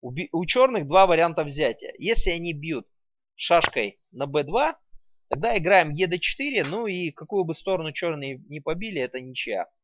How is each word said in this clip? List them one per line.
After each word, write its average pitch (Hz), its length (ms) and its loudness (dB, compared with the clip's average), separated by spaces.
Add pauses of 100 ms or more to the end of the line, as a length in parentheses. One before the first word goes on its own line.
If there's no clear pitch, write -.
У 123 80 -10
би-, 147 220 -8
у 170 120 -2
черных 247 420 2
два 185 200 8
варианта 165 360 4
взятия. 143 560 -2
Если 190 320 2
они 170 220 -4
бьют 147 340 -6 (480)
шашкой - 640 2 (140)
на 135 140 -6
Б 143 180 0
два, 262 340 0 (500)
тогда 214 280 0
играем 180 340 4
Е 165 160 0
Д 175 120 -2
четыре. 262 460 -2
Ну 202 220 -4
и 180 240 -2
какую 190 340 -2
бы 160 100 -4
сторону 165 380 -4
черные 143 460 -6 (100)
не 147 120 -12
побили, 180 400 -6
это 127 200 -4
ничья. 120 500 -6 (140)